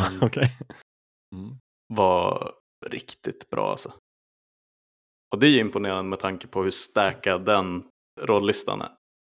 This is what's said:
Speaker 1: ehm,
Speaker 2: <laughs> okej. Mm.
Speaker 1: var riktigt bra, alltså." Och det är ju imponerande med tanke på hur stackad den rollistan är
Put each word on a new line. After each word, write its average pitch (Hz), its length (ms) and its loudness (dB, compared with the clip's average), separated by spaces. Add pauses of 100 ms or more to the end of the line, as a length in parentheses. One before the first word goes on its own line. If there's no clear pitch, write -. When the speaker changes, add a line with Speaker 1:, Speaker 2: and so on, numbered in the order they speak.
Speaker 1:
ehm, 95 120 -6
Speaker 2:
<laughs> - 40 2
okej. 127 260 2 (880)
Mm. 117 220 -14 (360)
Speaker 1:
var 92 580 2 (340)
riktigt - 640 -12
bra, 50 200 -2
alltså." - 220 -8 (1400)
Och 104 60 -2
det 139 60 6
är 151 40 8
ju 135 100 6
imponerande 95 500 -2
med 95 100 -6
tanke 95 280 -6
på 95 140 -4
hur 92 80 0
stackad 95 760 0
den 95 400 0 (380)
rollistan 101 580 0
är - 100 -10 (380)